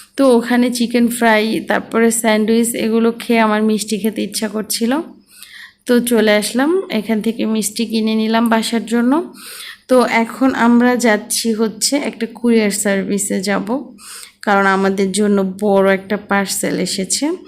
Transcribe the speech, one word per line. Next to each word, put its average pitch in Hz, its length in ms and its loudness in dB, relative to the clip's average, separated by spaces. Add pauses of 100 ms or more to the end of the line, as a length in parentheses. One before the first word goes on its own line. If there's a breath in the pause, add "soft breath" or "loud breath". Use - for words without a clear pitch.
(180 loud breath)
তো 262 200 6
ওখানে 240 340 2
চিকেন 240 360 0
ফ্রাই, 220 600 2
তারপরে 226 440 0
স্যান্ডউইচ, 226 640 2
এগুলো 226 360 0
খেয়ে 233 280 0
আমার 214 240 2
মিষ্টি 214 340 0
খেতে 214 260 -4
ইচ্ছা 208 240 -6
করছিল। 220 440 -4 (920 loud breath)
তো 240 140 4
চলে 233 320 2
আসলাম, 262 500 0 (100)
এখান 214 300 -2
থেকে 226 240 -2
মিষ্টি 220 400 -2
কিনে 220 300 -2
নিলাম 220 340 0
বাসার 226 360 -2
জন্য। 240 460 0 (560 loud breath)
তো 254 180 4
এখন 233 500 0
আমরা 240 400 4
যাচ্ছি 226 580 0
হচ্ছে 220 440 -2
একটা 233 360 -6
কুরিয়ার 226 380 2
সার্ভিসে 196 680 -2
যাব, 196 260 -2 (720 loud breath)
কারণ 196 260 2
আমাদের 190 440 0
জন্য 196 500 2
বড় 196 320 4
একটা 196 240 -4
পার্সেল 196 600 -4
এসেছে। 190 520 -4 (160)